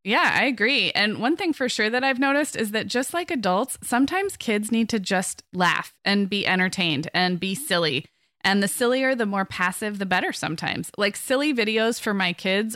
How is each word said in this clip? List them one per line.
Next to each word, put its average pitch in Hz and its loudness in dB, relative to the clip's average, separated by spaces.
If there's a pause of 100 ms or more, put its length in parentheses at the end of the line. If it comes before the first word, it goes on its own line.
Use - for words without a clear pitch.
Yeah, 277 2
I 214 4
agree. 226 2
And 208 0
one 262 2
thing 349 0
for 254 -2
sure 214 0
that 254 0
I've 269 0
noticed 277 0
is 214 -2
that 214 -2
just 247 -2
like 349 -2
adults, 202 0
sometimes 339 0
kids 214 -2
need 226 2
to 226 0
just 190 -2 (120)
laugh 175 0
and 202 2
be 202 -2
entertained 180 0
and 180 0
be 190 -2
silly. 160 -2 (360)
And 196 2
the 202 2
sillier, 262 2
the 233 0
more 196 0
passive, 196 -4
the 196 -4
better 190 0
sometimes. - -4
Like, 202 0
silly 277 0
videos 220 2
for 214 0
my 185 2
kids 208 0